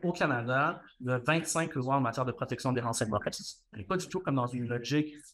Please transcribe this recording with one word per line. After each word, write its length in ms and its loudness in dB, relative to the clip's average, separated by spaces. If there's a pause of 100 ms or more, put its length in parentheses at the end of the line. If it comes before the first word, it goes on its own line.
au 80 2
Canada 680 2 (200)
de 120 0 (140)
vingt-cinq 480 2
lois 220 2
en 40 4
matière 240 2
de 80 0
protection 400 -2
des 80 2
renseignements 380 0
personnels. 420 -4 (120)
Ce 40 -14
n'est 80 -8
pas 140 0
du 100 -4
tout 120 -2
comme 160 0
dans 100 2
une 200 -2
logique 480 0 (200)